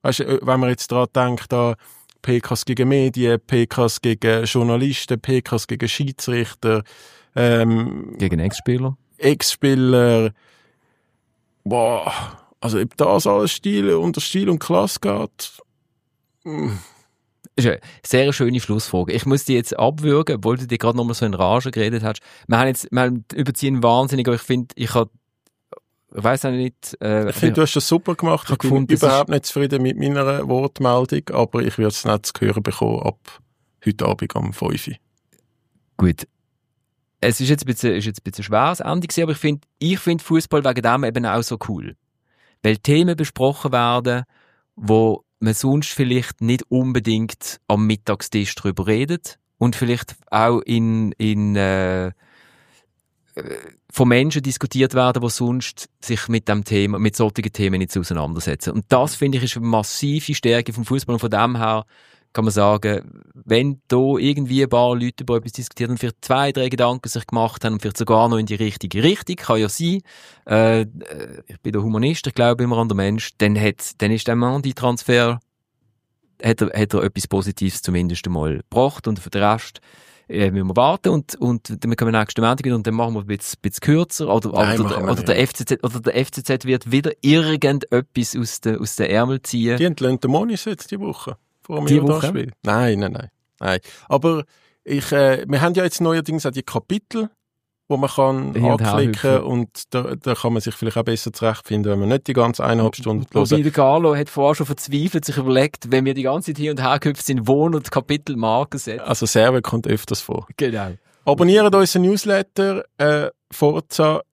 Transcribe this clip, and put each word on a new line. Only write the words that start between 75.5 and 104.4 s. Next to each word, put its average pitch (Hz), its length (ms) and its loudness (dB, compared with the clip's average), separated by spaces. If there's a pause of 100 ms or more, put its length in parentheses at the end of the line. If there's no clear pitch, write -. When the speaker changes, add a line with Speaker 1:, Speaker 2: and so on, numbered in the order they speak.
Speaker 2:
hat 113 160 2
er, 104 180 0
hat 107 140 0
er 104 120 0
etwas 98 220 -4
Positives 98 540 -4
zumindest 87 460 -2
einmal 78 300 -2
gebracht - 520 -2
und 107 100 -2
für 85 120 -16
den 101 120 -2
Rest, 104 380 0 (480)
äh, 98 220 0
müssen 98 160 -2
wir 92 100 -2
warten 151 320 2
und, 156 280 -2
und 117 460 -4
dann 117 140 0
kommen 113 160 0
wir 113 80 2
nächsten 107 220 -2
Montag 113 240 0
wieder 123 100 0
und 107 100 -2
dann 113 100 -2
machen 117 180 -2
wir 107 60 -4
ein 98 80 -10
bisschen, - 340 -8
bisschen - 180 -6
kürzer 160 480 0
oder, 107 240 2
Speaker 1:
Nein, 107 260 2
Speaker 2:
oder, 107 40 2
Speaker 1:
machen 104 60 0
Speaker 2:
der, - 180 -4
Speaker 1:
wir 98 60 0
Speaker 2:
oder 113 100 -2
der - 140 2
Speaker 1:
nicht. 123 80 4
Speaker 2:
F - 100 -6
C 127 100 -8
Z, - 200 -2
oder 120 160 -4
der 120 180 -2
F 135 140 -4
C 135 100 -12
Z 131 240 -2
wird 127 260 0
wieder 139 200 2 (100)
irgendetwas 143 1120 2
aus 117 240 -6
der, 110 180 -2
aus - 180 -6
der 107 140 0
Ärmel 123 300 2
ziehen. 117 380 -2
Speaker 1:
Die 151 60 2
entlöhnt 135 380 0
den 127 100 2
Monis 202 340 -2
jetzt 208 240 -10
die 202 100 -8
Woche. - 380 -10 (240)
Vor - 160 -8
dem 147 80 -2
Speaker 2:
Die 147 140 6
Woche? 151 320 0
Speaker 1:
Milan-Spiel. 127 200 -6 (100)
Nein, 107 380 2
nein, 98 120 -2
nein, - 160 -10 (300)
nein. 92 220 -2 (280)
Aber 147 360 0 (400)
ich, 143 260 -4
äh, 135 380 4
wir 139 120 0
haben 170 140 2
ja 185 80 2
jetzt 175 180 -2
neuerdings 160 460 0
auch 131 60 -4
die 131 100 -8
Kapitel, 214 640 -6 (600)
wo 139 80 0
man 135 120 0
kann 135 460 0
Speaker 2:
Hin 117 120 0
und - 140 2
her 107 140 0
Speaker 1:
anklicken 113 380 2
Speaker 2:
hüpfen. 131 100 2
Speaker 1:
und 120 480 -4
da, 123 240 -4
da 123 220 -4
kann 120 160 -2
man 110 100 -2
sich 110 140 -8
vielleicht 113 200 -4
auch 117 60 0
besser 113 300 -4
zurechtfinden, 107 580 -2
wenn 101 80 0
man 101 120 0
nicht 139 180 -2
die 107 60 -2
ganze 120 280 2
eineinhalb 113 320 2
Stunden 110 380 -4
Speaker 2:
Wobei - 160 2
Speaker 1:
hören. 151 160 4
Speaker 2:
der 147 80 2
Carlo 147 420 4
hat 147 160 -4
vorher 143 240 4